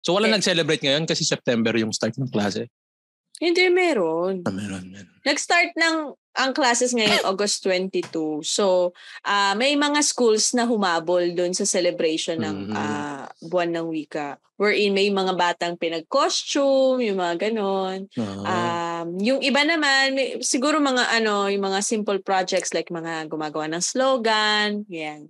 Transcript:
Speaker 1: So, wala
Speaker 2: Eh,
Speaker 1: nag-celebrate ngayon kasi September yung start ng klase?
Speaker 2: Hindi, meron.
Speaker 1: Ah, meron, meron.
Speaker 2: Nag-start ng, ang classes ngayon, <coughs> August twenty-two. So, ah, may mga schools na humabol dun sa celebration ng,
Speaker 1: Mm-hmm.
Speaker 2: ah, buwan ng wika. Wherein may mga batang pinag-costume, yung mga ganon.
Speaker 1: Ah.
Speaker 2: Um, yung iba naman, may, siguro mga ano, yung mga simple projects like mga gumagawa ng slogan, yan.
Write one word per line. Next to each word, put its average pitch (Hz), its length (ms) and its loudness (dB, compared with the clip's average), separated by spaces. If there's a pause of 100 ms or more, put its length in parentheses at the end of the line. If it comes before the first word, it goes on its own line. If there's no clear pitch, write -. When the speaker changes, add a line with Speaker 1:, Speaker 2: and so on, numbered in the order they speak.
Speaker 1:
So, 170 80 0
wala 208 160 2
Speaker 2:
Eh, 220 80 4
Speaker 1:
nag-celebrate 165 480 0
ngayon 151 240 0
kasi 170 160 -2
September 117 500 0
yung 110 220 0
start 113 240 -4
ng 131 80 -4
klase? 104 400 -2 (680)
Speaker 2:
Hindi, 349 320 2
meron. 190 760 0
Speaker 1:
Ah, - 80 -2
meron, 98 360 -8
meron. 98 240 -20 (100)
Speaker 2:
Nag-start 339 520 0
ng, 330 220 2 (380)
ang 262 180 0
classes 247 400 2
ngayon, 214 340 2
<coughs> - 20 2
August 202 340 -2
twenty-two. 175 800 -2
So, 180 540 2 (260)
ah, 196 320 2
may 269 220 2
mga 294 260 2
schools 226 500 2
na 240 120 2
humabol 180 680 2
dun 175 200 0
sa 190 120 -2
celebration 170 760 0
ng, 156 260 -4
Speaker 1:
Mm-hmm. 214 100 -6
Speaker 2:
ah, 147 520 -4 (140)
buwan 170 300 0
ng 165 160 -4
wika. 151 520 -8 (160)
Wherein 202 400 2
may 202 160 2
mga 190 240 0
batang 175 400 0
pinag-costume, 262 1300 2
yung 196 160 0
mga 175 220 0
ganon. 196 680 -2 (340)
Speaker 1:
Ah. 170 640 -2
Speaker 2:
Um, 175 160 -6
yung 247 240 2
iba 269 180 2
naman, 277 540 2
may, 262 240 -2
siguro 294 400 0
mga 254 340 2
ano, 208 380 2
yung 202 140 0
mga 196 180 0
simple 208 360 0
projects 185 520 0
like 170 160 -4
mga 165 400 -6
gumagawa 156 400 -6
ng 170 160 -4
slogan, 214 1040 0
yan. 156 420 -10